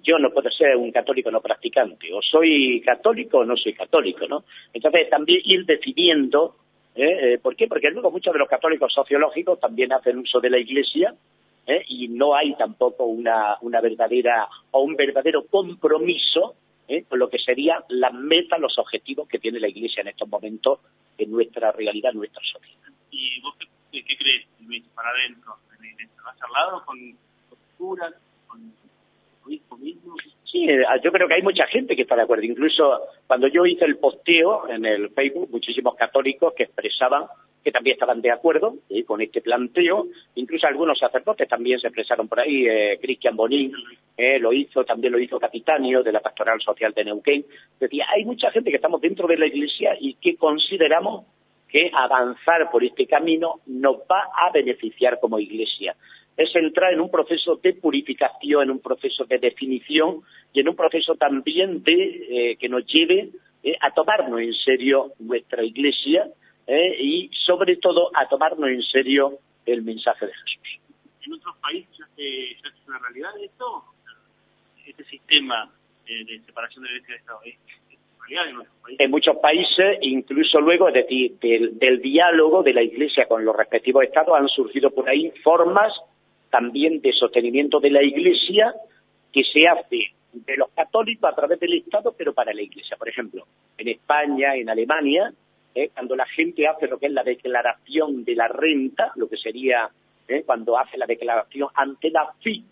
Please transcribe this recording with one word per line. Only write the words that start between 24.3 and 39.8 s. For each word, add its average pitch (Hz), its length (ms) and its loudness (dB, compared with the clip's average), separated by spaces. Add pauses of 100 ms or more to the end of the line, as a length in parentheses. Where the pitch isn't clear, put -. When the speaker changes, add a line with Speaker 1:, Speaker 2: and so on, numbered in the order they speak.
Speaker 2:
Luis, 117 180 -14 (100)
para 117 160 -8
adentro 120 440 -8 (160)
de - 160 -20
la 113 60 -20
iglesia? 113 300 -20
¿Lo 117 60 -20
has 127 100 -20
charlado 147 460 -4
con, 135 140 -12 (500)
con - 100 -20 (200)
curas, 175 360 -10 (340)
con 226 240 -20 (720)
obispo 147 340 -16
mismo? - 380 -18 (280)
Speaker 1:
Sí, 180 240 -2
eh, 131 160 4 (180)
yo 165 80 2
creo 180 160 2
que 160 80 2
hay 180 80 2
mucha 185 240 2
gente 254 300 -2
que 127 60 2
está 127 120 -2
de 117 80 4
acuerdo. 110 220 0
Incluso 139 560 2 (260)
cuando 131 220 2
yo 170 180 4
hice 175 180 2
el 147 120 2
posteo 165 720 2
en 113 160 -6
el 104 260 0
Facebook, 139 400 -2
muchísimos 120 460 -4
católicos 135 580 0
que 120 100 -2
expresaban 131 600 -2 (400)
que 143 80 0
también 127 220 0
estaban 123 260 -2
de 120 100 2
acuerdo, 165 460 0 (140)
¿eh? 110 140 -4
con 107 180 -6
este 113 180 -6
planteo. 165 680 0 (280)